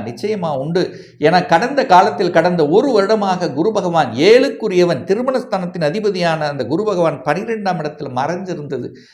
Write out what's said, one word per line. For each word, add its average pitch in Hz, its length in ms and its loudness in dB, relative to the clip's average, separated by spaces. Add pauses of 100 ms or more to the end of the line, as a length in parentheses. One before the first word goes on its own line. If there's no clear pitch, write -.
நிச்சயமா 165 540 -4
உண்டு. 160 400 -2 (220)
ஏன்னா, 165 280 2
கடந்த 247 400 0
காலத்தில், 190 440 4
கடந்த 170 380 2
ஒரு 247 240 4
வருடமாக 196 600 0
குரு 165 200 0
பகவான், 170 400 0
ஏழுக்குரியவன், 180 920 2
திருமணஸ்தானத்தின் 208 800 -2
அதிபதியான 170 680 -2
அந்த 139 180 -4
குரு 170 180 -2
பகவான் 175 380 0
பனிரெண்டாம் 190 560 -2
இடத்துல 151 340 -8
மறைஞ்சிருந்தது. 147 760 -6 (260)